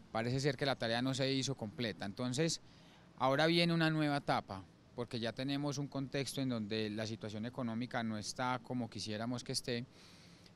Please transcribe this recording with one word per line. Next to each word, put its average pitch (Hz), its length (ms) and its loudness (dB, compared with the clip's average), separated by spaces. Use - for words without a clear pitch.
parece 120 280 2
ser 135 160 2
que 147 100 -2
la 131 100 2
tarea 117 260 0
no 131 120 2
se 131 180 2
hizo 135 240 0
completa. 104 500 -4
Entonces, 127 560 0
ahora 135 300 4
viene 170 260 6
una 165 160 6
nueva 151 280 2
etapa, 107 460 -2
porque 120 240 -4
ya 113 140 -2
tenemos 139 440 -2
un 143 100 -2
contexto 135 540 -4
en 131 80 0
donde 110 400 0
la 107 180 -2
situación 107 380 -6
económica 120 580 -2
no 110 140 -2
está 127 460 -2
como 123 260 -4
quisiéramos 110 540 -4
que 135 100 -6
esté, 123 320 -2